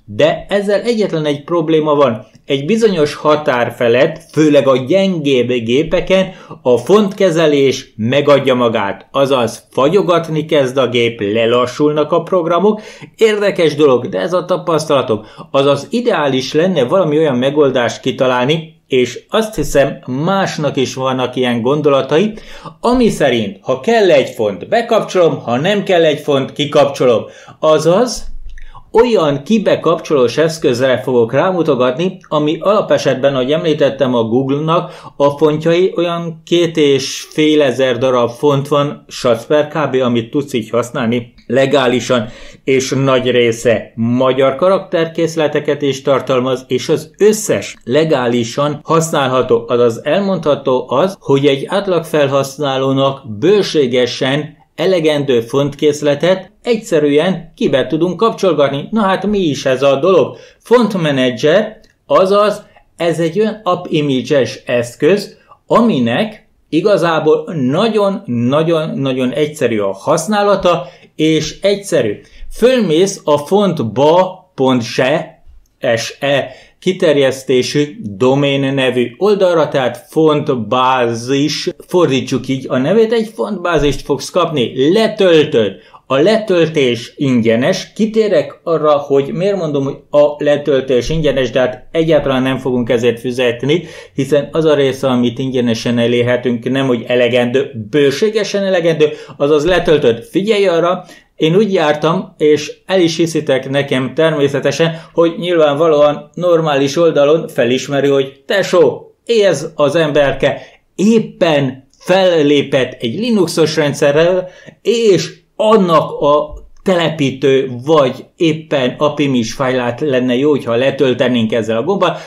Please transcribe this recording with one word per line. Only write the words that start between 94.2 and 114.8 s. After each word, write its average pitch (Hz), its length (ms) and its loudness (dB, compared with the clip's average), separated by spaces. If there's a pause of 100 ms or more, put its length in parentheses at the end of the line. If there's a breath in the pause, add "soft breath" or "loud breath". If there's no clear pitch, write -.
az 165 120 -2
a 151 100 4
része, 135 340 0
amit 123 300 0
ingyenesen 123 600 -2
elérhetünk, 120 720 0
nem 135 160 -2
hogy 120 200 -2
elegendő, 123 640 0 (200)
bőségesen 196 720 0
elegendő, 165 460 2 (260 loud breath)
azaz 147 300 2
letöltöd. 151 640 2
Figyelj 202 360 0
arra, 175 380 0 (320 loud breath)
én 160 200 2
úgy 202 160 2
jártam, 160 640 0
és 151 340 2 (140)
el 190 140 2
is 160 160 0
hiszitek 147 540 -2
nekem 135 440 -2
természetesen, 143 840 0 (120)
hogy 170 260 2
nyilvánvalóan 151 960 2
normális 160 600 0
oldalon 156 520 2
felismeri, 135 600 0
hogy 139 380 -2
tesó, 185 680 0 (120)
ez 190 480 2
az 147 200 0
emberke 143 640 0 (340 loud breath)
éppen 170 920 0 (100)
fellépett 151 1040 2
egy 120 160 -4
Linuxos 175 580 0
rendszerrel, 160 720 0 (340 loud breath)